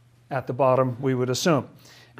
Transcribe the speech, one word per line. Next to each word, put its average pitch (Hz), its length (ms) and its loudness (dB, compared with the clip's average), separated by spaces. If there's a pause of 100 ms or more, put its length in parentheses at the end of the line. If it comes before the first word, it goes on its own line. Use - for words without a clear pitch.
(300)
at 131 180 -6
the 135 60 -6
bottom, 127 480 2
we 131 120 0
would 123 160 -2
assume. 131 380 0 (520)